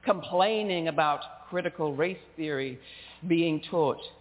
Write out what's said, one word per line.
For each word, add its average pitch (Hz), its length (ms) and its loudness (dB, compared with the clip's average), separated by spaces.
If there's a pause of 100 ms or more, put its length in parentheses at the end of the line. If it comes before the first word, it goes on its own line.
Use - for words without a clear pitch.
complaining 190 840 2
about 151 340 0 (300)
critical 170 420 -2
race 165 240 -2 (200)
theory 135 420 -4 (480)
being 165 420 4
taught 160 300 2 (220)